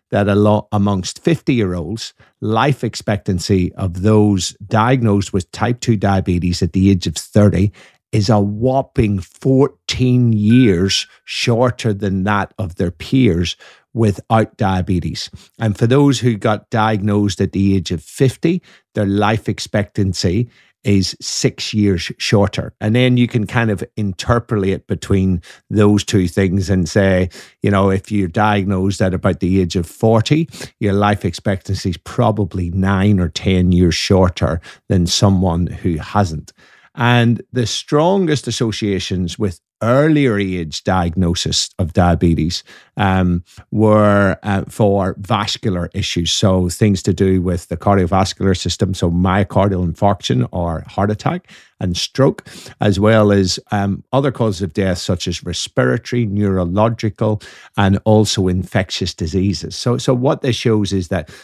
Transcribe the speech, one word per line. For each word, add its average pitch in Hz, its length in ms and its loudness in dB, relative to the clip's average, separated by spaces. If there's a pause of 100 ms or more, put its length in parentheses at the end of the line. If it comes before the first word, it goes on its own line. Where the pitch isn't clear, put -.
(120)
that 101 160 2
a 101 80 2
lot 104 340 2
amongst 101 540 -2
fifty-year-olds, 104 880 -2 (260)
life 110 440 0
expectancy 98 920 -2
of 92 280 -6
those 104 500 2 (120)
diagnosed 110 680 0
with 95 180 -4
type 120 300 -4
two 113 160 0
diabetes 90 640 0
at 87 100 -2
the 95 180 2
age 92 180 0
of 78 80 -8
thirty 104 560 2 (400)
is 104 180 0
a 107 80 4
whopping 107 800 0
fourteen 123 1120 0
years 104 760 4 (160)
shorter 117 680 -2
than 98 300 -2
that 101 360 -2
of 95 180 -6
their 87 160 -2
peers 95 640 0 (380)
without 110 640 0
diabetes. 92 720 -2 (300)
And 107 180 -2
for 120 100 0
those 135 340 4
who 120 160 0
got 107 340 -2
diagnosed 104 720 0
at 95 120 -2
the 98 220 2
age 90 160 -2
of 85 120 -6
fifty, 165 600 -2 (320)
their 104 120 0
life 104 420 0
expectancy 98 1000 -2 (360)
is 98 360 0
six - 540 -4
years 101 440 0
shorter. - 600 0
And 107 140 0
then 123 220 2
you 123 100 2
can 113 200 -2
kind 113 240 -2
of 98 120 -2 (140)
interpolate 101 880 -2
between 95 560 -2 (260)
those 104 360 2
two 92 240 0
things 95 420 0
and 92 180 0
say, 95 400 2 (340)
you 104 80 0
know, 98 200 2
if 95 220 -4
you're 101 160 -2
diagnosed 98 760 0
at 92 120 0
about 90 260 -2
the 95 200 2
age 87 140 -2
of 85 120 -2
forty, 117 640 0 (300)
your 101 140 0
life 104 320 0
expectancy 95 640 -4
is 82 80 -6
probably 101 720 -2
nine 95 480 2
or 87 100 0
ten 90 440 0
years 87 220 4
shorter 90 680 0 (280)
than 92 180 2
someone 90 600 2
who 82 300 -4
hasn't. 78 560 -4 (420)
And 120 480 2 (100)
the 123 140 -2
strongest 160 840 0
associations 98 920 -4
with 95 220 -6 (200)
earlier 139 560 2
age 90 460 -4
diagnosis 87 960 -2
of 82 140 -4
diabetes, 85 720 0 (320)
um, 92 480 0 (260)
were, 104 720 4
uh, 98 260 -2
for 98 520 0
vascular 98 720 -4
issues. 87 380 -4
So 92 360 2
things 101 360 0
to 98 100 0
do 92 260 2
with 87 280 -4
the 82 80 -6
cardiovascular 95 800 0
system, 92 340 -2
so 92 160 -2
myocardial 92 800 0
infarction 104 600 -2
or 85 380 -4
heart 101 240 -2
attack - 360 -2 (300)
and 90 180 -4
stroke, - 480 -2 (360)
as 98 180 2
well 107 320 4
as, 98 300 2 (100)
um, 98 320 -2 (100)
other 139 200 0
causes 98 300 -2
of 87 100 -6
death 95 260 0
such - 300 -4
as 85 160 -8
respiratory, 120 840 -2
neurological, 104 1120 0 (360)
and 98 280 2
also 107 440 4
infectious 92 640 -4
diseases. 92 640 -4
So, 123 200 -2
so 135 160 -2
what 131 280 0
this 123 160 -2
shows 107 360 0
is 95 140 -2
that 87 240 -6 (140)